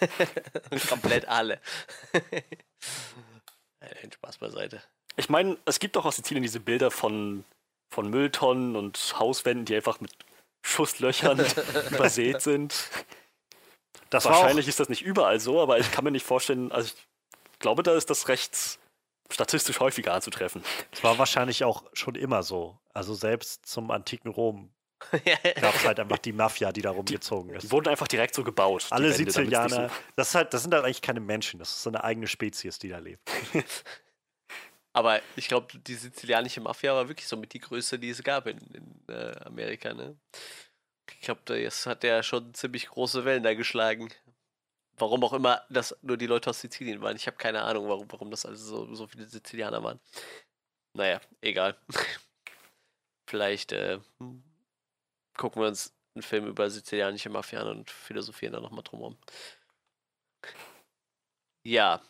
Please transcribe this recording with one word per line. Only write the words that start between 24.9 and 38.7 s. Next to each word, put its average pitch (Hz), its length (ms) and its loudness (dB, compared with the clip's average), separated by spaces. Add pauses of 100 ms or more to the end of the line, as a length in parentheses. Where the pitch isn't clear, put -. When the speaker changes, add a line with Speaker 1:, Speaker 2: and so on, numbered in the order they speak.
Speaker 1:
<laughs> 170 480 2
Speaker 3:
gab's - 260 4
halt 113 140 4
einfach 104 180 0
die - 140 -6
Mafia, 107 400 2
die 104 100 -4
da 101 100 0
Speaker 2:
Die, 92 40 -4
Speaker 3:
rumgezogen 98 600 -4
ist. 90 80 -10
Speaker 2:
die 107 80 -10
wurden 151 180 4
einfach 143 180 2
direkt 120 260 2
so 135 100 -2
gebaut, 98 440 2
die - 60 -6
Speaker 3:
Alle 139 160 4
Speaker 2:
Wände, 151 80 4
damit's 139 200 2
nicht 123 180 2
so 117 120 6
Speaker 3:
Sizilianer, 123 240 0 (240)
das 131 140 0
ist - 60 2
halt, 165 180 2
das 120 80 0
sind 165 120 0
halt 147 120 6
eigentlich 127 160 -2
keine 117 180 -2
Menschen, 104 400 -4
das - 120 -10
ist - 120 -8
so 117 60 -4
eine 110 160 -2
eigene 113 220 -2
Spezies, - 520 -6
die 101 80 -10
da 87 120 -10
lebt. 87 300 -14 (240)
<laughs> 147 100 2 (1300)
Speaker 1:
Aber 113 260 4 (160)
ich - 140 -6
glaub, 123 240 -2 (100)
die 123 120 -12
sizilianische 120 640 -2
Mafia 127 320 -2
war 131 160 0
wirklich - 180 -14
so - 80 -6
mit 110 180 -10
die 123 60 -14
größte, 123 400 -6
die 120 120 -6
es 120 120 -10
gab 135 240 -2
in, 110 120 -6
in, - 540 -18